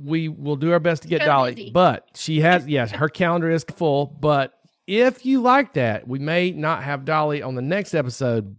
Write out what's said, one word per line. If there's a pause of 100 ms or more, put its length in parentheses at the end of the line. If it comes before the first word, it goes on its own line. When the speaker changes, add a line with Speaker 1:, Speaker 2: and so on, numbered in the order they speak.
Speaker 1:
we
will
do
our
best
to
get
Speaker 2:
So
Speaker 1:
Dolly,
Speaker 2:
busy.
Speaker 1:
but
she
has,
yes,
her
calendar
is (120)
full,
but (320)
if
you
like
that,
we
may
not
have
Dolly
on
the
next
episode,